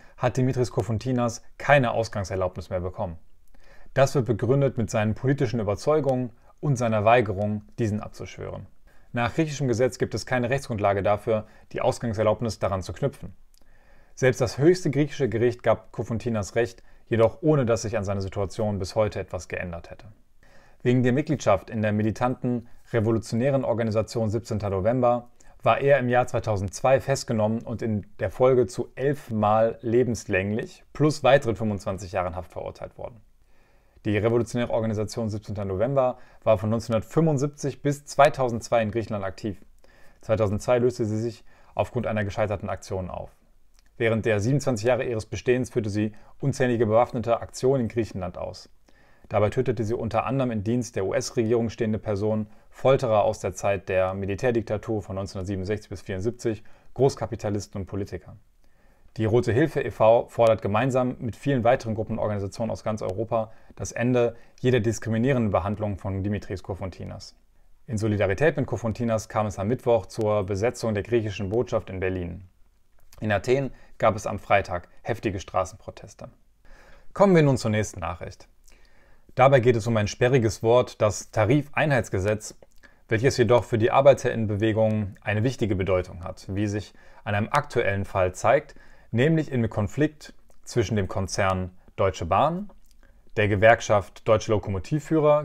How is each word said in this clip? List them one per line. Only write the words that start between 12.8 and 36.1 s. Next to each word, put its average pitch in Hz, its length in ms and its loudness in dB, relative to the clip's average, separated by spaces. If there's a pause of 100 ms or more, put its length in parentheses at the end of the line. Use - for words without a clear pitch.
zu 92 120 -10
knüpfen. 113 420 -6 (800)
Selbst 127 240 2
das 120 180 -2
höchste 170 320 4
griechische 143 380 0
Gericht 113 360 0
gab - 280 0
Kofontinas 113 640 -4
Recht, 117 260 -2 (280)
jedoch 113 320 2
ohne 151 240 4
dass 113 160 2
sich 110 160 -4
an 101 80 -2
seiner 98 160 -2
Situation 101 580 -4
bis 95 160 -8
heute 107 240 0
etwas 92 300 -10
geändert 90 400 -10
hätte. - 160 -20 (760)
Wegen 123 220 4
der 123 80 4
Mitgliedschaft 123 580 0
in 113 120 -4
der 107 100 0
militanten 120 800 -2 (240)
revolutionären 117 720 0
Organisation 110 640 -2
Siebzehnter 101 400 -4
November 120 600 0 (320)
war 123 200 2
er 139 180 6
im 127 80 0
Jahr 123 200 4
zweitausendzwei 110 720 0
festgenommen 113 640 0
und 113 180 -8
in 110 260 -2 (140)
der 104 100 -2
Folge 127 340 6
zu - 300 -8
elf 139 340 -2
Mal 110 520 2
lebenslänglich 110 1120 0
plus 147 280 0
weiteren 123 360 4
fünfundzwanzig 98 560 -6
Jahren 90 240 -2
Haft 90 160 -12
verurteilt - 440 -12
worden. - 220 -14 (840)
Die 104 140 0
revolutionäre 117 540 0
Organisation 110 580 -2
Siebzehnter 104 340 -8
November 123 540 0 (260)